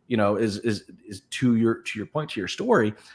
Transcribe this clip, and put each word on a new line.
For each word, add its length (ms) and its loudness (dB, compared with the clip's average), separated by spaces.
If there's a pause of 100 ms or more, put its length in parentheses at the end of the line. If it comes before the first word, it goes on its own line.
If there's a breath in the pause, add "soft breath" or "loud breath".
you 80 0
know, 200 2
is, 220 0
is, 320 -4 (180)
is 220 -14
to 260 2
your, 260 2
to 160 -10
your 80 -8
point, 240 -6
to 100 -8
your 80 -6
story, 460 2 (200 loud breath)